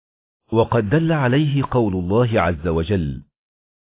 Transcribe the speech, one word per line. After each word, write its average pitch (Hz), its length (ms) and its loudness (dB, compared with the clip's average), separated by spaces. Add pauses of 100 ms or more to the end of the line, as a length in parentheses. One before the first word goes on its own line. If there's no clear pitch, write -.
(520)
وقد 110 380 0
دل 165 220 2
عليه 139 580 0
قول 110 240 0
الله 104 460 0
عز 85 280 -2
وجل: 80 560 -2 (640)